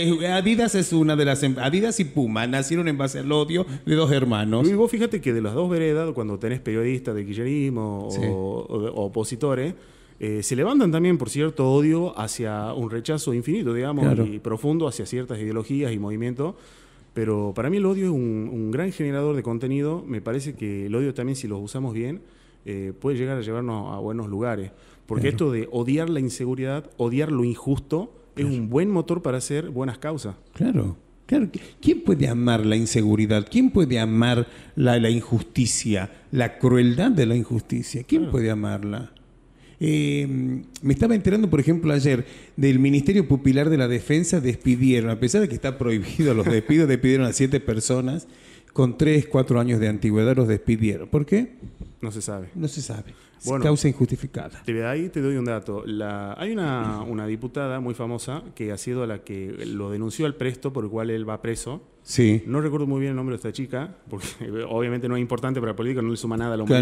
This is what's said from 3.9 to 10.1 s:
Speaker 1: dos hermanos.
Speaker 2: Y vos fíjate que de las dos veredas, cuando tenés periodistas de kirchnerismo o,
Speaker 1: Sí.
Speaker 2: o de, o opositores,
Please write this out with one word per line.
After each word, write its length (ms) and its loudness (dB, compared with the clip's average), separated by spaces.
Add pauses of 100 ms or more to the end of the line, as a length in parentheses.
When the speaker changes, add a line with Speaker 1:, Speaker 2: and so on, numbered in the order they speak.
Speaker 1:
dos 160 4
hermanos. 580 2
Speaker 2:
Y 40 2
vos 180 4
fíjate 300 -2
que 100 0
de 100 0
las 120 -2
dos 160 0
veredas, 440 0
cuando 260 -4
tenés 200 -4
periodistas 560 -2
de 100 -4
kirchnerismo 840 -4
o, 40 -6
Speaker 1:
Sí. 140 -2
Speaker 2:
o 560 -4
de, 80 -2
o 40 -10 (120)
opositores, 680 -2 (440)